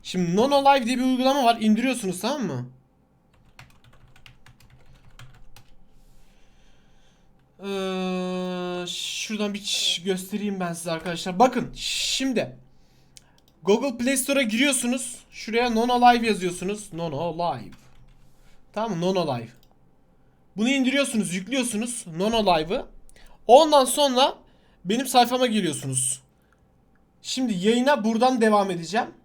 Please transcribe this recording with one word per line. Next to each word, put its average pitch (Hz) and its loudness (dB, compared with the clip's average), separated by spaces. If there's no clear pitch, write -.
Şimdi 180 -2
Nono 277 4
Live 269 6
diye 254 -2
bir 247 0
uygulama 262 2
var. 233 4
İndiriyorsunuz, 214 0
tamam 269 -4
mı? 127 -6
Ee, 185 -6
şuradan 208 -6
bir 202 -10
ç-, - -4
göstereyim 196 -4
ben 170 -4
size 165 -8
arkadaşlar. 170 -6
Bakın 254 4
şimdi - -4
Google 240 0
Play 262 0
Store'a 269 0
giriyorsunuz. 247 -2
Şuraya 233 -2
Nono 240 0
Live 240 6
yazıyorsunuz. 185 -4
Nono 165 -6
Live. 147 -6
Tamam 208 -4
mı? - -4
Nono 175 0
Live. 117 -10
Bunu 220 0
indiriyorsunuz, 262 0
yüklüyorsunuz 233 -4
Nono 220 0
Live'ı. 175 0
Ondan 294 8
sonra 269 2
benim 233 -2
sayfama 254 4
geliyorsunuz. 147 -2
Şimdi 208 -2
yayına 240 2
buradan 226 2
devam 208 4
edeceğim. 170 -4